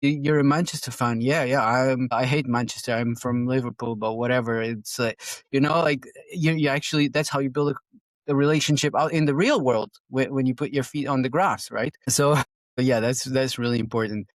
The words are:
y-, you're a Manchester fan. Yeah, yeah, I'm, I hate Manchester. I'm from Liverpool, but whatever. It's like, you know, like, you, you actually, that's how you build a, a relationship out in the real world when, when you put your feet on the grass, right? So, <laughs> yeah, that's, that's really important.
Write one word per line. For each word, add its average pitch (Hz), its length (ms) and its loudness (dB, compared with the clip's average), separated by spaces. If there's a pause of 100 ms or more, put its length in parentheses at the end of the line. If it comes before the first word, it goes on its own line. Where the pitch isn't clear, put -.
y-, 147 200 0
you're 147 160 2
a 143 60 4
Manchester 147 460 0
fan. 120 300 -2
Yeah, 139 240 2
yeah, 127 200 0
I'm, 127 460 2
I 120 140 0
hate 139 220 0
Manchester. 120 460 -2
I'm 117 240 0
from 120 300 -2
Liverpool, 120 500 -2
but 110 180 -4
whatever. 120 480 0
It's 113 360 -6
like, 117 220 -2 (300)
you 139 100 0
know, 151 220 2
like, 147 240 0 (260)
you, 160 200 0
you 156 160 2
actually, 147 400 2
that's 147 200 0
how 139 120 -2
you 139 100 0
build 143 220 0
a, - 600 -10
a - 20 0
relationship 147 600 2
out 151 160 2
in 160 140 2
the 143 80 2
real 226 260 2
world 117 300 2 (180)
when, 131 260 -2
when 135 120 0
you 131 80 2
put 139 180 -4
your 135 120 0
feet 139 220 -6
on 135 160 0
the 127 60 0
grass, 147 420 -2
right? 113 240 -4 (140)
So, 143 280 2 (220)
<laughs> - 180 -20
yeah, 127 240 2
that's, 123 240 0
that's 131 340 0
really 120 200 0
important. 110 500 -2 (100)